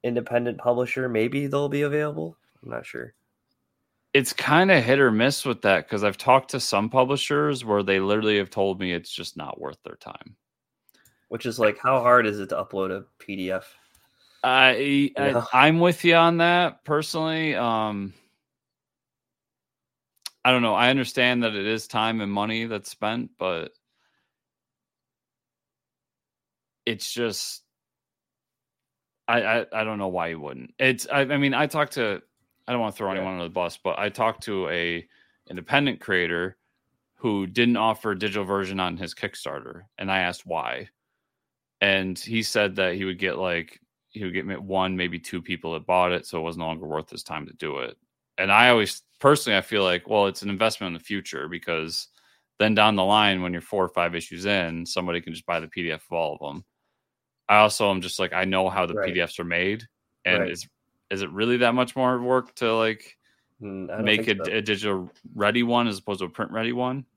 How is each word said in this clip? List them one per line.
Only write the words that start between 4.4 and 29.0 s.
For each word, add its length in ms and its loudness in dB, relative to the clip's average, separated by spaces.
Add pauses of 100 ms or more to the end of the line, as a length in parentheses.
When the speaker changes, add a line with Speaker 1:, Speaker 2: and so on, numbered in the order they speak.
Speaker 2:
hit 180 4
or 120 8
miss 340 2
with 180 -2
that, 240 4
'cause 160 -2
I've 140 0
talked 340 4
to 80 -4
some 300 0
publishers 760 0
where 180 2
they 160 2
literally 380 2
have 120 -2
told 300 0
me 140 -2
it's 180 -6
just 260 -12
not 220 -10
worth 240 -12
their 140 -16
time. 400 -20 (920)
Speaker 1:
Which 160 -10
is, 140 -6
like, 180 4
how 240 2
hard 240 6
is 140 -2
it 100 -8
to 60 -2
upload 360 -4
a 140 -8 (140)
P 160 -10
D 160 -4
F? 240 -6 (680)
Speaker 2:
I, 760 4
I, 80 0
Speaker 1:
Yeah. 260 2
Speaker 2:
I'm 280 8
with 260 4
you 100 8
on 220 6
that 480 2
personally. 680 -2
Um, 580 -2 (2250)
I 60 4
don't 100 4
know. 140 2
I 140 4
understand 540 0
that 120 -2
it 100 -4
is 220 -2
time 340 -2
and 100 -4
money 340 -4
that's 240 -8
spent, 480 -6
but 340 -4 (3250)
it's 280 -4
just, 500 -6 (1600)